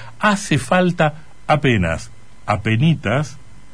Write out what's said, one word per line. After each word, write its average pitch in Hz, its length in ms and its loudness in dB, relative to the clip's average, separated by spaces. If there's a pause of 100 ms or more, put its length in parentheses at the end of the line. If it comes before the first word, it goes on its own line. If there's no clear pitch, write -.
(200)
hace 202 380 2
falta 175 680 2 (220)
apenas, 110 640 2 (360)
apenitas, 113 880 2 (360)